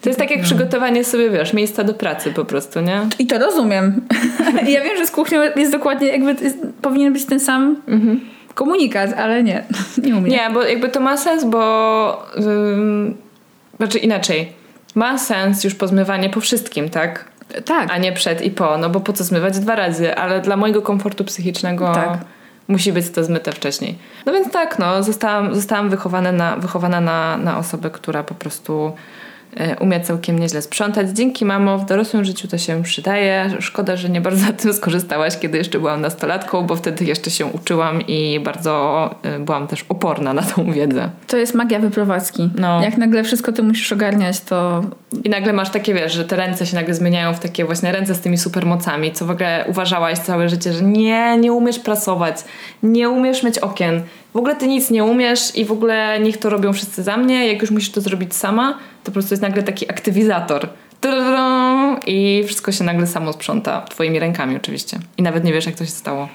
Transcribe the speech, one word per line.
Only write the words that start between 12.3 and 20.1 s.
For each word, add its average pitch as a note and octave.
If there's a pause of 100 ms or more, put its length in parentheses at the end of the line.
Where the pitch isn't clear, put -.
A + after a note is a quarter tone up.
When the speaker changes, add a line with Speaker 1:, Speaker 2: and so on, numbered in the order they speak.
Speaker 1:
ym, G#3 (600)
znaczy G#3+
inaczej. F3 (420)
Ma A#3+
sens G3
już G3
pozmywanie F#3+
po A3
wszystkim, A3
tak? E3+ (400)
Speaker 2:
Tak. D4+
Speaker 1:
A F3+
nie F#3
przed E3+
i G3
po, D#3+
no E3
bo F#3+
po G3+
co F#3+
zmywać F#3
dwa A3
razy? E3+